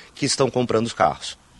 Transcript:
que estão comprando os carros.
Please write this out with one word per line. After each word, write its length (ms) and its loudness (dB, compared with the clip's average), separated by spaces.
que 100 -4
estão 240 0
comprando 380 0
os 60 -8
carros. 440 -2